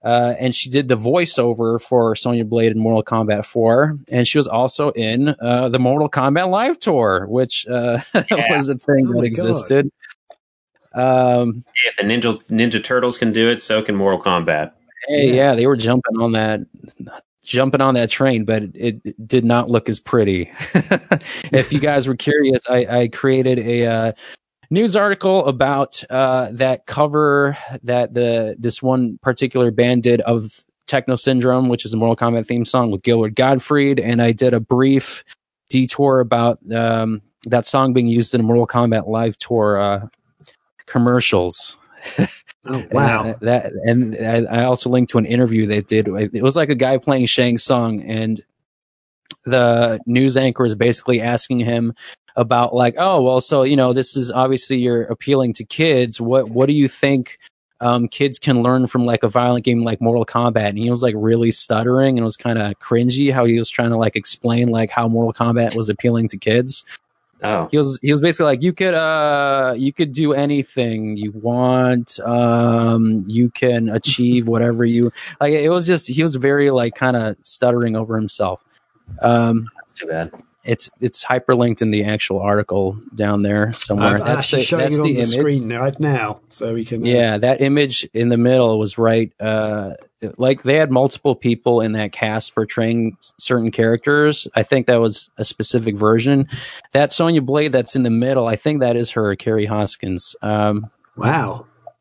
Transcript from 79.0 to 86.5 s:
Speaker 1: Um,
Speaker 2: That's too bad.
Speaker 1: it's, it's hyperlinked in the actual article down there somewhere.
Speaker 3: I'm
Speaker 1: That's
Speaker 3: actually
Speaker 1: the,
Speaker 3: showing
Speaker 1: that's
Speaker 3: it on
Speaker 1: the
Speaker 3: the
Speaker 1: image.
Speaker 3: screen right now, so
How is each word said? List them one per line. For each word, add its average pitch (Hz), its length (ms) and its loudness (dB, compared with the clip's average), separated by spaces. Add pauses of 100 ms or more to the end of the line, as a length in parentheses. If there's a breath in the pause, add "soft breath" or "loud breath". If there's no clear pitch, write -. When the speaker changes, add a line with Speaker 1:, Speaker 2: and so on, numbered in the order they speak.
Speaker 1:
Um, 117 460 2 (100)
Speaker 2:
That's - 160 -20
too - 140 -16
bad. 80 240 -6 (340)
Speaker 1:
it's, - 240 -4 (100)
it's - 240 -4
hyperlinked 120 600 0
in 110 80 0
the 104 140 0
actual 104 360 -4
article 101 560 -2 (180)
down 104 280 0
there 104 280 0
somewhere. 104 440 0
Speaker 3:
I'm - 20 0
Speaker 1:
That's 123 220 0
Speaker 3:
actually 135 240 -2
Speaker 1:
the, - 20 -2
Speaker 3:
showing 165 180 0
Speaker 1:
that's 143 120 -2
Speaker 3:
it 147 60 0
on 151 60 0
Speaker 1:
the 147 60 0
Speaker 3:
the 123 60 -2
Speaker 1:
image. 117 100 0
Speaker 3:
screen 127 440 -2
right 131 260 -4
now, 127 480 -2
so 113 260 -6